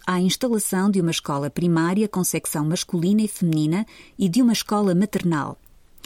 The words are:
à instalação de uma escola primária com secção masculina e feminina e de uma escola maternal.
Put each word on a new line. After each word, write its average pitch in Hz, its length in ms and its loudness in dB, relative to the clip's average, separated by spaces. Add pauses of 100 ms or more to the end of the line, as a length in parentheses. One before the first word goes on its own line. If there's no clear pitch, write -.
à 185 140 0
instalação 202 680 0
de 190 120 2
uma 165 100 0
escola 143 380 -4
primária 175 580 0
com 185 160 -2
secção 160 400 -4
masculina 180 580 0
e 214 60 0
feminina 160 580 0 (320)
e 196 120 0
de 208 120 2
uma 233 120 4
escola 202 420 0
maternal. 175 640 -2 (460)